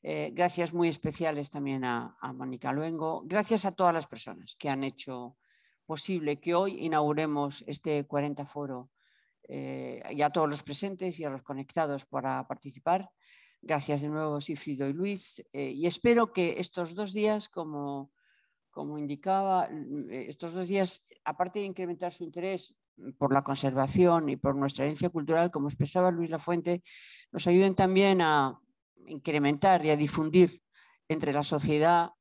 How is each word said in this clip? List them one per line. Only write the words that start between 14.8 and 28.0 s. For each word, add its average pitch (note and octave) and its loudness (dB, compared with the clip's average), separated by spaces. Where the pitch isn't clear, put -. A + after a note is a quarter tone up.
y C#3 -2
Luis, F#3+ -6
eh, C#3 -6
y C#3+ -4
espero A#3 4
que F3 0
estos E3+ -6
dos G3 -6
días, G#3+ 0
como, C#3+ -8
como D3 -8
indicaba, F#3 0
eh, C3+ -8
estos E3 -10
dos F3+ -6
días, F#3+ 0
aparte F3+ -2
de G3+ -4
incrementar F3+ -6
su - -12
interés F3 -8
por C#3 2
la C#3 4
conservación C#3 2
y C3 -2
por C#3 0
nuestra C#3 -2
herencia D#3 -2
cultural, D#3+ 2
como C#3+ -2
expresaba F3 2
Luis E3+ -2
Lafuente, F3 -2
nos - -2
ayuden F#3+ 8
también F#3+ 6